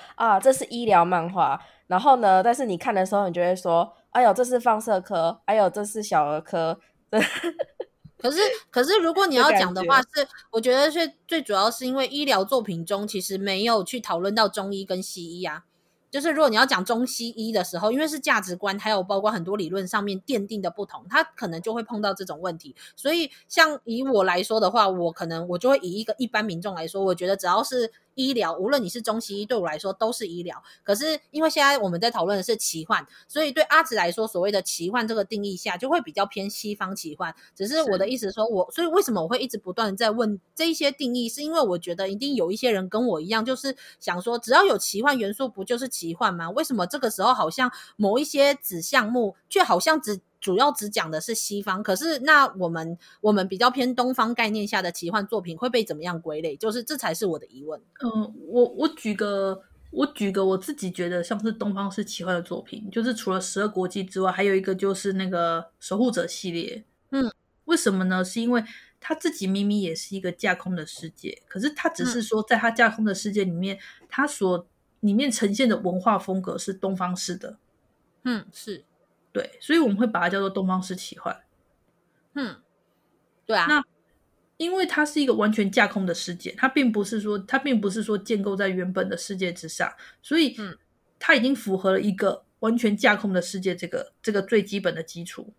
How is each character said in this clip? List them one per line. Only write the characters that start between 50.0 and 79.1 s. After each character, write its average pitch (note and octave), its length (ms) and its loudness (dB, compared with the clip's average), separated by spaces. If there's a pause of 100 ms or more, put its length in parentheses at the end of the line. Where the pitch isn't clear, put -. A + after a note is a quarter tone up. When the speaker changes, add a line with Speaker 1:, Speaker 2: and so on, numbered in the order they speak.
Speaker 2:
主 F#3 180 0
要 C#4 140 4
只 G#3+ 160 -6
讲 F#3 220 -4
的 D#3 100 -4
是 A3+ 140 -6
西 G3+ 300 -6
方， G3 180 -4
可 G3+ 140 0
是 D4 240 -2
那 C#4+ 260 6 (140)
我 F3 100 0
们， E3 260 -6 (260)
我 G#3+ 100 4
们 F#3+ 160 4
比 F#3+ 100 -6
较 A#3+ 140 6
偏 B3+ 240 0
东 B3+ 180 0
方 A#3 220 0
概 A3 140 0
念 G#3 180 -2
下 G3 160 -2
的 F3 80 -4
奇 E3+ 180 -8
幻 G3 160 -2
作 G#3 160 -4
品 E3+ 160 -10
会 B3 100 -2
被 A#3+ 160 2
怎 D3+ 140 -8
么 D#3 60 -14
样 F3 180 -6
归 D#3 200 -6
类？ D#3 140 -4
就 A3 160 -4
是 A#3 120 -4
这 D4+ 120 -8
才 G#3+ 160 -2
是 G#3+ 140 -4
我 D#3 140 -2
的 - 80 -20
疑 C3 160 -20
问。 D3+ 180 -10 (220)
Speaker 3:
嗯， A3 320 -4 (140)
我， A#3+ 160 6 (120)
我 D4+ 120 2
举 G#3 260 -6
个， G3 480 -2 (260)
我 C#4 160 -2
举 G#3 260 -2
个 F#3+ 140 0
我 F#3+ 100 2
自 A#3 200 -6
己 F#3 160 -6
觉 F3 180 -4
得 F3+ 140 -2
像 G#3 200 -6
是 A3 80 0
东 G#3 220 -4
方 G3 160 -4
式 G3+ 160 -6
奇 - 180 -10
幻 F#3 120 -2
的 E3+ 80 -2
作 - 180 -8
品， G#3+ 300 -14
就 A3+ 120 -2
是 A#3+ 120 -2
除 G3+ 160 -4
了 F#3 100 -2
《十 G3 200 -4
二 G#3 60 0
国 F#3 200 -2
际》 F#3+ 160 -6
之 F#3 180 -6
外， F#3 100 2
还 F#3 120 -2
有 G3 100 4
一 F#3+ 80 2
个 F#3+ 140 -2
就 G3 180 0
是 F#3+ 200 -4
那 F#3+ 140 -2
个 E3+ 520 -2
《守 - 180 -6
护 A#3+ 140 2
者》 F3 160 -2
系 - 240 -8
列。 E3+ 320 -8 (260)
Speaker 2:
嗯。 C4 220 -2 (340)
Speaker 3:
为 E4 100 2
什 G#3+ 160 0
么 F#3 120 0
呢？ F#3 200 0
是 F#3 160 -8
因 A#3 120 0
为 A#3 120 0 (360)
它 - 160 -6
自 D#4 160 -2
己 F#3+ 160 -6
明 G3 180 0
明 G#3 140 2
也 E3 160 -4
是 - 200 -10
一 F#3+ 60 -8
个 F3+ 100 -4
架 F3+ 220 -2
空 F3+ 220 -6
的 D#3 100 -6
世 - 240 -14
界， - 380 -14
可 - 120 -10
是 C#4+ 120 0
它 D#4+ 180 -2
只 C4 160 -4
是 A#3+ 160 -2
说 G#3+ 220 0
在 A#3+ 120 2
它 A3+ 140 2
架 A3+ 200 4
空 A3 140 -4
的 G3 120 0
世 G3+ 160 -4
界 G3+ 120 2
里 F#3 60 -2
面， F#3 280 -4
Speaker 2:
嗯。 - 300 -20
Speaker 3:
它 C#4+ 200 -2
所， F3+ 400 0 (320)
里 G#3 120 2
面 B3+ 200 2
呈 G3+ 200 0
现 B3 160 2
的 G#3 100 4
文 F3+ 220 -2
化 G3 200 2
风 F#3+ 200 -4
格 F#3 160 -6
是 F#3+ 160 -8
东 F#3+ 240 -4
方 F3+ 200 -4
式 F3+ 200 -6
的。 G#3+ 220 -14 (640)
Speaker 2:
嗯， A#3+ 300 -4
是。 - 300 -14 (480)